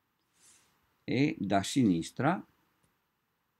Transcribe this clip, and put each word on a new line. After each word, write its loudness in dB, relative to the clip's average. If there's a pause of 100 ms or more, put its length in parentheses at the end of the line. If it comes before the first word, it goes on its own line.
(1040)
e 0
da 0
sinistra 0 (1160)